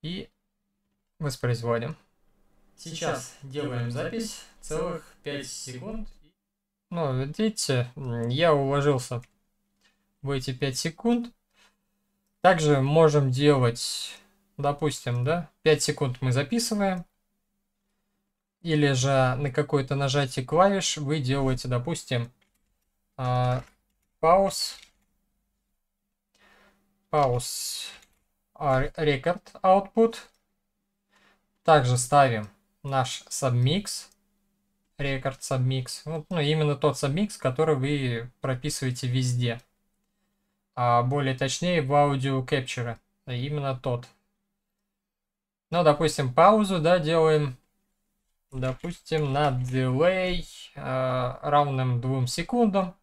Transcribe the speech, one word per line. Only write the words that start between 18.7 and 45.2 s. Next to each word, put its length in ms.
же 440
на 140
какое-то 440
нажатие 500
клавиш 540
вы 220
делаете, 480
допустим, 640
а, 480
пауз. 560
Пауз, 800
а, 280
рекорд 540
output. 560
Также 320
ставим 540
наш 420
submix, 800
рекорд 440
submix. 640
Вот, 260
ну, 100
именно 360
тот 200
submix, 420
который 360
вы 560
прописываете 680
везде. 520
А 260
более 340
точнее 460
в 120
аудио 500
capture. 540
Именно 500
тот. 300